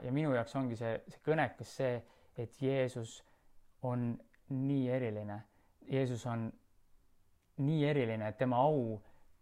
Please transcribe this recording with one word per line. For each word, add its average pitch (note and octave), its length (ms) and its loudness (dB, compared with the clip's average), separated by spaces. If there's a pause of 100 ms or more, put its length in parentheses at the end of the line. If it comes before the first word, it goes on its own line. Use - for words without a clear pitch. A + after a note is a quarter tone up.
ja B2 80 -4
minu D3 240 2
jaoks A#2 200 -2
ongi B2+ 200 -2
see, A2+ 320 -2
see - 160 -18
kõnekas D3 560 0
see, B2+ 180 0 (400)
et - 240 -8
Jeesus B2+ 600 0 (600)
on B2 260 0 (400)
nii C3+ 400 2
eriline. G#2+ 520 -2 (400)
Jeesus B2+ 440 0
on A#2 240 -2 (1080)
nii D3 280 2
eriline, A2+ 420 2
et G#2+ 100 -6
tema B2 260 2
au B2+ 340 2 (440)